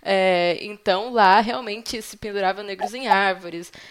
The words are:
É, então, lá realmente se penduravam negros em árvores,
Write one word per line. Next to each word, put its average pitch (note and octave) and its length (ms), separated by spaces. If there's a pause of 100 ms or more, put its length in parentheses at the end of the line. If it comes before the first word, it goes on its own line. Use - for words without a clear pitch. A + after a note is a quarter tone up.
É, F#3 580
então, G#3 500
lá G#3 300
realmente A#3 640
se - 160
penduravam G3+ 460
negros G3+ 280
em B3+ 160
árvores, F#3 640 (180)